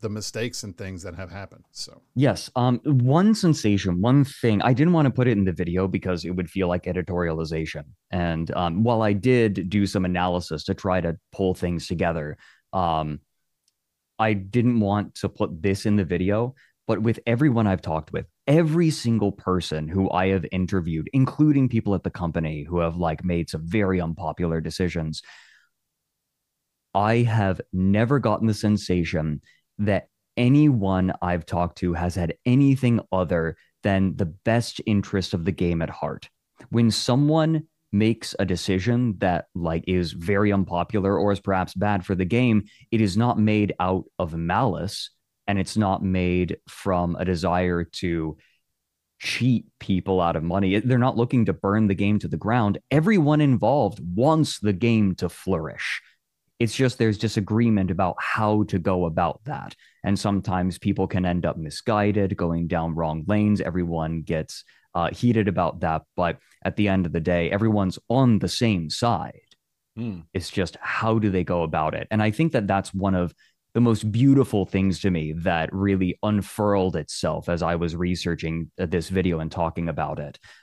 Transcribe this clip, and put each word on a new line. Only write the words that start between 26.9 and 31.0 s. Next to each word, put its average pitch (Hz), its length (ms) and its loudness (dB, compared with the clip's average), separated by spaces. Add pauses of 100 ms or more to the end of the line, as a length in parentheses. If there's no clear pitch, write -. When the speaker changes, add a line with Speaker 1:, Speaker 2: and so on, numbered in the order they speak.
Speaker 2:
I 110 300 2
have 107 360 2 (140)
never 104 460 2
gotten 113 260 0
the 110 80 2
sensation 87 880 0 (380)
that 101 300 0 (280)
anyone 117 840 4